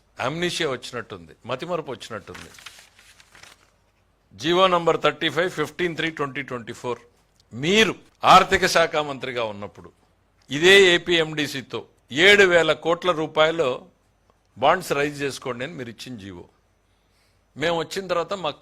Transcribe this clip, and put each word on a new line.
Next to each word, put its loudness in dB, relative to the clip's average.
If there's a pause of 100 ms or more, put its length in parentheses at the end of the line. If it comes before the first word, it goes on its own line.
(260)
అమ్నీషియా -4
వచ్చినట్టుంది, -14 (160)
మతిమరుపు -8
వచ్చినట్టుంది. -16 (1900)
జీవో 2 (100)
నంబర్ 2
థర్టీ 0
ఫైవ్, 0
ఫిఫ్టీన్ -4
త్రీ -2 (100)
ట్వంటీ -6
ట్వంటీ -12
ఫోర్, -8 (520)
మీరు 2 (380)
ఆర్థిక 6 (100)
శాఖ 2 (120)
మంత్రిగా -6
ఉన్నప్పుడు -14 (600)
ఇదే 6 (200)
ఏపీఎండీసీతో -2 (460)
ఏడు 8
వేల 4 (120)
కోట్ల -2 (100)
రూపాయలు 0 (960)
బాండ్స్ 2
రైజ్ -4
చేసుకోండి -8
అని -14
మీరు -12
ఇచ్చిన -16 (100)
జీవో. -16 (1120)
మేము -2
వచ్చిన -8
తర్వాత -4 (100)
మాకు -6